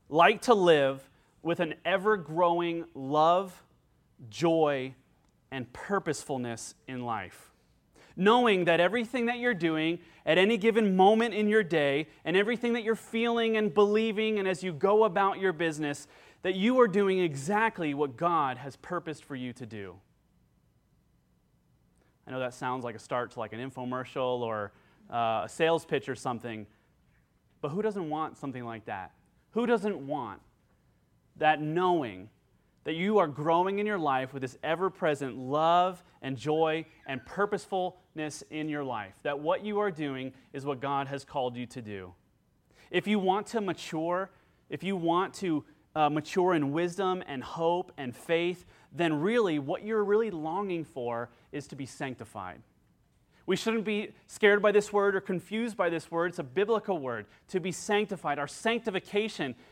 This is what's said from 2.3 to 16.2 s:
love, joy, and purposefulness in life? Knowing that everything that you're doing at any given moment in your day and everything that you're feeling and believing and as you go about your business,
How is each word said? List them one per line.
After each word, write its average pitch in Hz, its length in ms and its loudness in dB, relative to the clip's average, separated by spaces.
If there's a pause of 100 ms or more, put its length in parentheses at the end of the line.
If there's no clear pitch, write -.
love, 160 680 2 (680)
joy, 147 640 0 (560)
and 131 220 -8
purposefulness 135 1000 -4 (120)
in 127 180 -10
life? 104 460 -8 (640)
Knowing 208 520 6
that 165 120 6
everything 233 480 2
that 240 120 -2
you're 247 160 0
doing 165 440 0 (260)
at 160 140 4
any 208 200 6
given 214 360 4
moment 214 400 6
in 214 140 0
your 214 160 4
day 151 420 2 (180)
and 160 120 2
everything 233 380 2
that 233 100 -2
you're 220 100 2
feeling 226 600 0
and 214 180 0
believing 214 640 2
and 190 80 -2
as 190 160 -2
you 185 100 -4
go 196 320 4
about 196 360 0
your 190 120 2
business, 151 540 -2 (360)